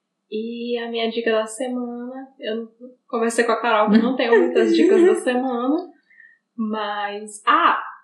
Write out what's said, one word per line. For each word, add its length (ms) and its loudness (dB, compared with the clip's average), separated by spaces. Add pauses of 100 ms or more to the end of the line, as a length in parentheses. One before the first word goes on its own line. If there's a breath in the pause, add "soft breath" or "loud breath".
(300)
E 480 -6
a 100 -6
minha 220 -4
dica 220 -2
da 160 -2
semana, 800 -10 (120)
eu 280 -8 (420)
conversei 340 -2
com 100 0
a 80 -2
Carol 280 2
que 80 6
eu 60 6
não 120 0
tenho 240 4
muitas 360 2
dicas 280 6
da 120 6
semana, 600 0 (800 soft breath)
mas, 880 -6
ah, 360 2 (220)